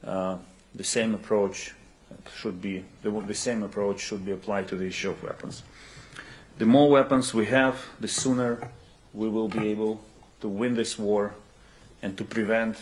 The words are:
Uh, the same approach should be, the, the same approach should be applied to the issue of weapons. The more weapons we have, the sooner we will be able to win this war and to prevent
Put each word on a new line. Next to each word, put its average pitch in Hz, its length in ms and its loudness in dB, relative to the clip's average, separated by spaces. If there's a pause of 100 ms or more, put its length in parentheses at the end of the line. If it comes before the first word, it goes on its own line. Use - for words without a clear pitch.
Uh, 92 340 -4 (360)
the 95 100 -10
same 113 300 0
approach 101 600 0 (600)
should 90 260 -6
be, 95 220 -6 (200)
the, 107 80 0
the 104 240 -4
same 113 280 -2
approach 101 360 -2
should 98 260 -6
be 101 60 -4
applied 95 380 -4
to 101 60 -4
the 92 120 -2
issue 92 240 -4
of - 120 -8
weapons. - 400 -10 (920)
The 113 80 2
more 139 240 10
weapons 135 440 6
we 110 120 2
have, 131 400 2 (140)
the 113 80 -6
sooner 123 600 0 (440)
we 110 160 -2
will 110 180 0
be 107 220 -2
able 107 320 -2 (400)
to 110 60 -6
win 110 260 0
this 113 240 -2
war 104 380 0 (680)
and 98 160 -6
to 110 60 -6
prevent 110 580 0